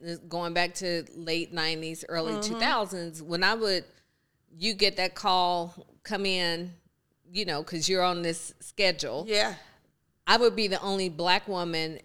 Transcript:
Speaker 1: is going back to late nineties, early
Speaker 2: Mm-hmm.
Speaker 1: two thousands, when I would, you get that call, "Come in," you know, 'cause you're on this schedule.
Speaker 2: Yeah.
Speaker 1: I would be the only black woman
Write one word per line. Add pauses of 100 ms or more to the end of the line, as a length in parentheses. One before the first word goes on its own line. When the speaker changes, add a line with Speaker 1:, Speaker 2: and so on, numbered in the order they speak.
Speaker 1:
is
going
back
to (100)
late
nineties,
early
Speaker 2:
Mm-hmm.
Speaker 1:
two
thousands,
when
I
would, (720)
you
get
that
call, (160)
"Come
in," (580)
you
know,
'cause
you're
on
this
schedule.
Speaker 2:
Yeah. (720)
Speaker 1:
I
would
be
the
only
black
woman